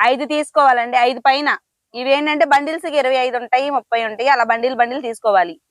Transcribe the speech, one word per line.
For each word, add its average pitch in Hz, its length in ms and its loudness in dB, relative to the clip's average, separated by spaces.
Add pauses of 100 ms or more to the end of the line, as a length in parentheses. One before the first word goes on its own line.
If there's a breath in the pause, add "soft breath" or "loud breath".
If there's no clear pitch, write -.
ఐదు 254 240 2
తీసుకోవాలండి, 262 720 2
ఐదు 247 240 2
పైన. 269 360 0 (380)
ఇవేంటంటే 285 500 0
బండిల్స్ 294 460 0
కి 294 60 -4
ఇరవై 262 180 2
ఐదు 254 220 0
ఉంటాయి, 254 340 -2
ముప్పై 233 340 -2
ఉంటాయి, 220 240 -4
అలా 254 160 4
బండిల్ 233 300 -2
బండిల్ 240 280 -2
తీసుకోవాలి. 202 580 -2 (100)